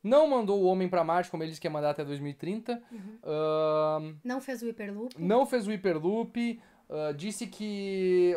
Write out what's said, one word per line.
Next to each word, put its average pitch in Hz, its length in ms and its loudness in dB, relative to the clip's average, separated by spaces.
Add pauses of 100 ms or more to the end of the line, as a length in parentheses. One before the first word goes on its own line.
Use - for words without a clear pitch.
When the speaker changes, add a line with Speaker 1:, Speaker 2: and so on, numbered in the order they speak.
Speaker 1:
Não 285 240 8
mandou 202 340 2
o 185 40 4
homem 185 240 4
pra 180 140 2
Marte, 175 260 0
como 160 140 -6
ele 160 80 -6
disse 156 100 -14
que 175 60 -4
ia 156 40 -2
mandar 147 200 0
até 151 120 -4
dois 143 160 -6
mil 143 120 -6
e - 20 -12
trinta. 233 480 -6 (100)
Speaker 2:
Uhum. 220 320 -16
Speaker 1:
Ahn, 156 1000 0
Speaker 2:
Não 254 180 -4
fez 254 200 -8
o 240 40 -8
Hyperloop. 226 520 -8
Speaker 1:
não 214 280 4
fez 233 220 -2
o 214 40 -2
Hyperloop. 214 880 -2 (300)
Ah, 151 240 -4
disse 208 340 -8
que 190 880 2